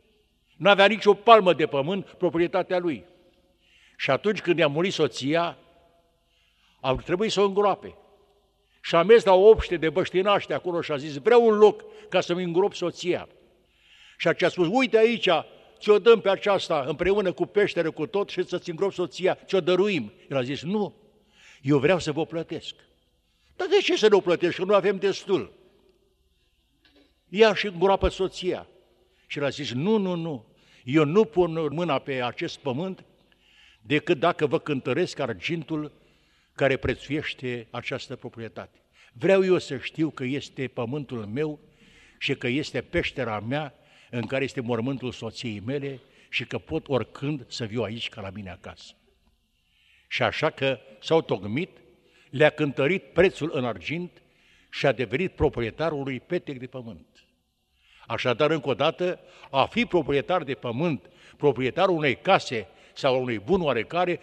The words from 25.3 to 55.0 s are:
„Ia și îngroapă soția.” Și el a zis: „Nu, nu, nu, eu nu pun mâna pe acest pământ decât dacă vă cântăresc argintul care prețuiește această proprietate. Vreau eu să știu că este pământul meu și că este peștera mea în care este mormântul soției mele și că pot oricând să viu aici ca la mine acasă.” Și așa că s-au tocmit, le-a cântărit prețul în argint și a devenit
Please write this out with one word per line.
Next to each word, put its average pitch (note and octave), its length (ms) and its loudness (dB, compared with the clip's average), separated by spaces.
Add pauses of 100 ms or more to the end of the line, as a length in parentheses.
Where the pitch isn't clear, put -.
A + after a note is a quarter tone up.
„Ia G#3 260 6
și - 120 -4
îngroapă F#3+ 420 2
soția.” F3 580 -4 (600)
Și - 120 -10
el C#3+ 60 -4
a C#3 40 0
zis: B2+ 240 -8
„Nu, E3+ 240 0
nu, F#3 180 -2
nu, E3 320 -8 (380)
eu D3 200 4
nu F3+ 200 4
pun E3 500 0
mâna D#3+ 240 0
pe C3 240 -4
acest B2 360 -6
pământ E3 460 -6 (760)
decât D3 380 0
dacă D#3+ 280 0
vă B2 120 0
cântăresc C#3 600 -4
argintul D3+ 760 -6 (640)
care C3+ 200 2
prețuiește B2+ 920 -6
această A#2+ 460 -10
proprietate. A2+ 600 -16 (340)
Vreau F#3 320 2
eu F#3 140 4
să C3+ 200 -8
știu D#3 320 -4
că C3 140 -10
este C3 440 -6
pământul A#2+ 580 -8
meu D3 340 -6 (580)
și C#3 160 -4
că B2+ 120 -8
este B2+ 360 -4
peștera A#2 580 -4
mea C3+ 340 -6 (360)
în A#2+ 160 -6
care C3+ 180 -4
este C3 160 -8
mormântul A#2+ 520 -4
soției A2 540 -10
mele C3+ 340 -8 (280)
și - 180 -6
că - 120 -8
pot D#3 300 -8
oricând C3+ 600 -4
să - 160 -10
viu A2 180 -6
aici A2 260 -8
ca - 120 -16
la G2 100 -10
mine F#2+ 200 -14
acasă.” - 420 -20 (1160)
Și - 140 -4
așa C3+ 280 0
că C3+ 280 -4 (220)
s-au D#3+ 220 0
tocmit, A2+ 480 -6 (600)
le-a D3 200 4
cântărit D3 520 -2
prețul - 500 0
în B2+ 120 -4
argint C#3 580 -8 (480)
și - 160 -2
a C#3 60 4
devenit B2+ 400 -4